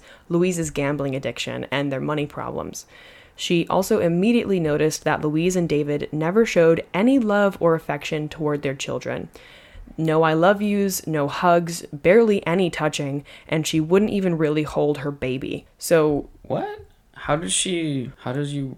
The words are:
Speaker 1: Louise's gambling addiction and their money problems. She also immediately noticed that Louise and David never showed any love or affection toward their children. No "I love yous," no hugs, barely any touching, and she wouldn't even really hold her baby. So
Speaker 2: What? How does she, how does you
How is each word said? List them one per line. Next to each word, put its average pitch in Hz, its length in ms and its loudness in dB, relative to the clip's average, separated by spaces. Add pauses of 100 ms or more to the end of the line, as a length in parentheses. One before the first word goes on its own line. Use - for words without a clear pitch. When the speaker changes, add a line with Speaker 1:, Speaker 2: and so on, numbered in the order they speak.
(300)
Speaker 1:
Louise's 170 420 0
gambling 143 440 -2
addiction 123 560 -6
and 143 200 0
their 135 100 -4
money 147 240 -2
problems. 120 600 -10 (500)
She - 320 0
also 190 320 0
immediately 190 600 2
noticed 151 460 0
that 151 160 0
Louise 156 340 0
and 170 140 0
David 147 420 -2
never 175 340 2
showed 165 380 4 (100)
any 247 260 4
love 202 420 2
or 165 140 4
affection 151 540 -4
toward 147 340 -2
their 139 120 -2
children. 127 540 -6 (640)
No 160 280 2
"I 160 100 4
love 185 260 4
yous," 202 460 0
no 151 220 0
hugs, 170 640 2
barely 202 540 4
any 170 240 2
touching, 143 520 -4 (240)
and 151 200 -2
she 160 120 0
wouldn't 185 320 4
even 185 280 0
really 151 240 0
hold 147 360 0
her 143 120 -6
baby. 131 560 -6 (100)
So 151 520 2 (120)
Speaker 2:
What? 415 380 -6 (360)
How - 220 -4
does 185 160 -6
she, 151 580 -4 (100)
how 127 120 -6
does 143 200 -6
you 135 240 -6